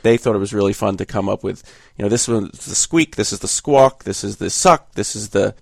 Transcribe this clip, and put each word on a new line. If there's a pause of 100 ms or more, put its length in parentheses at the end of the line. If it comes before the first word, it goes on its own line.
they
thought
it
was
really
fun
to
come
up
with, (300)
you
know,
this
one's
the
squeak,
this
is
the
squawk,
this
is
the
suck,
this
is
the